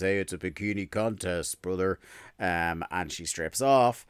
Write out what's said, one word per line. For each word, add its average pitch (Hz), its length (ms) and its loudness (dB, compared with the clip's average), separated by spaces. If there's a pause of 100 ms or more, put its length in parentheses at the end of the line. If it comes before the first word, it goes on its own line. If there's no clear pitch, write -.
Hey, 95 160 2
it's 95 160 -2
a 90 40 -6
bikini 95 520 -4
contest, 95 720 -2
brother. 92 380 0 (400)
Um, 85 520 0
and 90 200 -2
she - 140 -10
strips - 360 -4
off 131 480 4